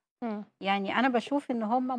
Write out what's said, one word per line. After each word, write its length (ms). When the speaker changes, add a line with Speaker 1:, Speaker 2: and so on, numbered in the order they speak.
Speaker 1:
مم. 220
Speaker 2:
يعني 380
أنا 100
بشوف 420
إن 120
هم 240